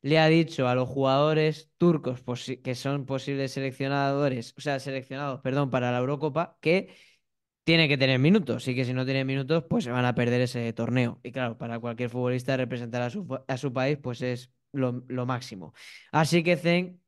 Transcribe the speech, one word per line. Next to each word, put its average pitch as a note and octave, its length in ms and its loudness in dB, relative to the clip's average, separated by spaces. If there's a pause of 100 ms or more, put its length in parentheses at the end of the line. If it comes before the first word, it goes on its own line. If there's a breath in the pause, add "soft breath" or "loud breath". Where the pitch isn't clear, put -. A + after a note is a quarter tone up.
le D3 160 4
ha D#3+ 100 6
dicho D#3+ 400 2
a B2 60 2
los B2+ 140 0
jugadores D3 880 0
turcos C#3+ 440 2
posi-, B2+ 380 -8
que B2+ 140 -4
son C#3 320 -4
posibles C3+ 460 -4
seleccionadores, C#3 1040 -2
o - 20 -18
sea, C#3 180 -2
seleccionados, C3+ 640 -8
perdón, C3+ 300 0
para B2 200 2
la B2 80 2
Eurocopa, C#3+ 640 -2
que E3+ 340 2 (720 loud breath)
tiene D#3+ 240 6
que C#3+ 80 4
tener C3 220 4
minutos C3 500 4
y B2 60 -2
que B2+ 100 0
si B2 80 -4
no B2+ 140 -2
tiene C3+ 180 0
minutos, C#3 460 -2
pues A#3 140 0
se B2 60 -6
van B2 140 2
a B2 100 2
perder B2 280 2
ese B2 320 -2
torneo. A#2+ 480 0
Y B2 100 -10
claro, A#2+ 240 -4
para A#2 220 -8
cualquier A#2+ 320 -6
futbolista B2+ 480 -2
representar A#2+ 420 -4
a A#2+ 80 -2
su, F#3 180 -8 (220)
a C3 80 -2
su B2+ 160 -6
país, C3 240 0
pues B2 240 -10
es B2 300 -6 (220)
lo, B2+ 360 -2
lo B2+ 160 -4
máximo. A#2+ 480 -6 (400 loud breath)
Así D#3+ 300 4
que E3+ 160 2
Zenk F3 500 0